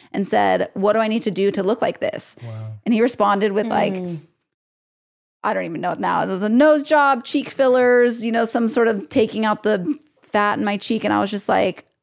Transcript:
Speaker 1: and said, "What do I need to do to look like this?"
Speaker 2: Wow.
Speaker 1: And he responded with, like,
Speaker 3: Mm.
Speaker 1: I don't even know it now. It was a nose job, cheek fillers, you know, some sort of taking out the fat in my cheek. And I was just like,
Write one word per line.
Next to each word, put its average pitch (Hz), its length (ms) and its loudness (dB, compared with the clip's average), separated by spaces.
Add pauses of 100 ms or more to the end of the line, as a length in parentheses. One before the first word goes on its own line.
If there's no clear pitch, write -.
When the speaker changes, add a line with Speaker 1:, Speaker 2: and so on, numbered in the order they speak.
(140)
Speaker 1:
and 196 140 -4
said, 190 480 0
"What 202 180 0
do 220 60 0
I 220 80 0
need 220 160 -2
to 214 80 -2
do 196 180 0
to 202 140 -4
look 202 180 -2
like - 200 -4
this?" - 420 -8
Speaker 2:
Wow. 110 300 -12 (120)
Speaker 1:
And 233 80 2
he 220 80 2
responded 202 520 0
with, 208 120 0
like, 226 300 -2
Speaker 3:
Mm. 180 240 -8 (1200)
Speaker 1:
I 214 120 -2
don't 185 100 -4
even 170 160 -8
know 175 120 -2
it 180 60 -10
now. 180 240 0
It 185 40 -2
was 190 160 -4
a 214 60 0
nose 294 340 4
job, 285 400 2
cheek - 260 -4
fillers, 247 720 2
you 226 80 -2
know, 226 140 0
some 233 240 0
sort 226 180 2
of 226 220 -2
taking 220 360 0
out 214 180 -2
the 214 320 0 (260)
fat 208 380 0
in 214 60 -2
my 202 120 -2
cheek. 220 260 -4
And 208 100 0
I 208 60 2
was 202 120 0
just 202 160 -8
like, 190 380 0 (180)